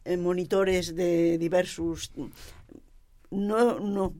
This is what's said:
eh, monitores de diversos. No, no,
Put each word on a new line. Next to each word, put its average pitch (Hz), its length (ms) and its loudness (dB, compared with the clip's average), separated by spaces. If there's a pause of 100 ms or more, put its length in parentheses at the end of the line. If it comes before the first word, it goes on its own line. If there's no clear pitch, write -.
eh, 180 120 -2
monitores 180 800 0
de 170 420 2
diversos. 165 720 -2 (1200)
No, 208 480 2
no, 196 400 -2